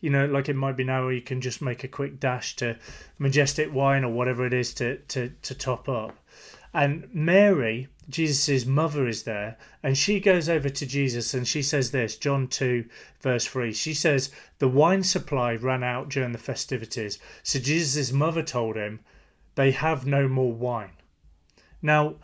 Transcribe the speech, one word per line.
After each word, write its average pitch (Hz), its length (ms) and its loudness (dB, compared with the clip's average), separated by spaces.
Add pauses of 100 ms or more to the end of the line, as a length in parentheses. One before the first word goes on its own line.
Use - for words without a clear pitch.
you 151 100 -2
know, 139 160 2
like 139 220 0
it 143 60 0
might 135 220 -2
be 131 80 -2
now 131 180 0
where 131 100 -2
you 123 100 -4
can 127 180 -6
just 123 200 -6
make 123 220 -4
a 131 60 -10
quick 143 320 -8
dash 123 360 -4
to 117 200 -4 (420)
Majestic 143 560 2
Wine 139 300 2
or 117 80 0
whatever 123 340 0
it 120 60 0
is 127 220 0
to, 127 240 -4 (100)
to, 131 240 -4 (100)
to - 120 -10
top - 340 -4
up. 117 280 -4 (580)
And 151 380 0
Mary, 156 760 4 (200)
Jesus' 143 580 0
mother, 147 420 2
is 110 160 -4
there, 107 320 -6 (260)
and 135 140 2
she 202 240 0
goes 180 280 4
over 151 200 2
to 139 180 -4
Jesus 123 480 -2
and 123 140 0
she 147 140 -2
says 135 280 0
this, 120 260 0
John 139 320 0
two, 123 360 0 (360)
verse 123 260 0
three. 120 260 -4
She 151 220 -4
says, 143 360 2 (280)
"The 135 100 4
wine 165 340 6
supply 131 520 0
ran 127 280 -2
out 123 260 -4
during 131 240 -2
the 117 60 -8
festivities, 110 800 -6 (240)
so - 160 -2
Jesus' 139 540 0
mother 156 300 0
told 113 340 -4
him, 107 240 -6 (540)
'They 135 180 4
have 151 340 0
no 139 220 2
more 131 240 2
wine.'" 113 440 -6 (880)
Now, 151 420 4